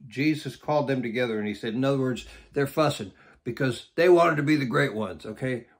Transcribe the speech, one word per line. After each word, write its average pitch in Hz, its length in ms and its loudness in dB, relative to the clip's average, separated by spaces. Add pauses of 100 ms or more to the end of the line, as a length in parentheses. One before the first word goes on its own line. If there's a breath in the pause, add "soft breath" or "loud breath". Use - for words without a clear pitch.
Jesus 139 480 -2
called 147 320 -2
them 131 140 0
together 117 360 -2
and 107 100 -4
he 104 60 -2
said, 107 200 -6
in 127 100 -2
other 139 160 2
words, 127 260 -2 (280 loud breath)
they're 143 140 0
fussing 143 440 -2 (320 loud breath)
because 123 520 -4
they 170 120 4
wanted 170 300 8
to 151 60 0
be 151 120 4
the 139 100 0
great 131 280 0
ones, 95 320 -8
okay? 120 400 -6 (140 soft breath)